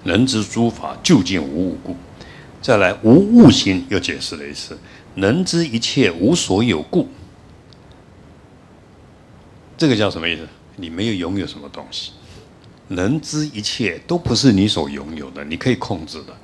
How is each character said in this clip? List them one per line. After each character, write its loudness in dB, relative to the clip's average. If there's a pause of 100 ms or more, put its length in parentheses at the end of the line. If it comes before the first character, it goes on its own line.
人 2
知 0
诸 0
法 -10
究 6
竟 -2
无 -4
我 -10
故。 -10 (640)
再 2
来， 2
无 8 (240)
物 10
心 0
又 0
解 -6
释 -10
了 -12
一 -12
次， -14 (380)
人 2
知 -2
一 -4
切 2
无 2
所 0
有 0
故。 -2 (2750)
这 2
个 4
叫 2
什 -8
么 -4
意 -2
思？ -14 (300)
你 -12
没 -6
有 -4
拥 -4
有 -4
什 -14
么 -18
东 -16
西。 -12 (760)
人 -2
知 -6
一 -10
切 -4
都 -2
不 -2
是 6
你 4
所 -2
拥 -12
有 -12
的， -14
你 -10
可 -4
以 2
控 -8
制 -14
的。 -20 (100)